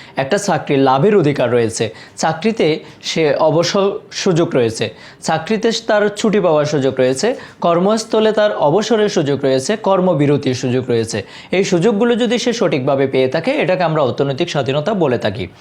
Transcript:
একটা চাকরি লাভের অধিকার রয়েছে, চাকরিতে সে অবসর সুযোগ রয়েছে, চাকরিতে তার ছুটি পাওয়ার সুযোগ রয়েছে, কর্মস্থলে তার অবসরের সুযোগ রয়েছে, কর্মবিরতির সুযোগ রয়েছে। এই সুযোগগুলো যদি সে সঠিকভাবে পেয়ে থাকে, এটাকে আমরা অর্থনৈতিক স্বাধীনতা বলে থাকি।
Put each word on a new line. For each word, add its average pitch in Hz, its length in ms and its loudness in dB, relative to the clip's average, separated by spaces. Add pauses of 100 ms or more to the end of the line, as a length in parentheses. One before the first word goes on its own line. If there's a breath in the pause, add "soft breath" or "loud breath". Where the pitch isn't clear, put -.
(180 loud breath)
একটা 135 200 -2
চাকরি 156 400 -2
লাভের 139 380 4
অধিকার 143 360 2
রয়েছে, 113 380 0 (260 loud breath)
চাকরিতে 160 640 -2 (240 loud breath)
সে 156 320 0
অবসর 170 640 0 (120)
সুযোগ 170 440 0
রয়েছে, 113 340 0 (320 loud breath)
চাকরিতে 220 480 -2 (180)
তার 208 300 2
ছুটি 208 220 0
পাওয়ার 156 260 2
সুযোগ 135 340 0
রয়েছে, 131 360 0 (260 loud breath)
কর্মস্থলে 214 680 0
তার 208 240 2
অবসরের 208 540 2
সুযোগ 143 340 0
রয়েছে, 131 320 0
কর্মবিরতির 151 800 0
সুযোগ 123 360 -2
রয়েছে। 113 340 -2 (280 loud breath)
এই 185 120 2
সুযোগগুলো 202 520 2
যদি 226 240 0
সে 240 140 -2
সঠিকভাবে 139 540 0
পেয়ে 131 200 2
থাকে, 165 240 -2
এটাকে 180 320 0
আমরা 156 180 0
অর্থনৈতিক 139 480 -2
স্বাধীনতা 147 440 -2
বলে 151 240 0
থাকি। 101 300 -4 (140 loud breath)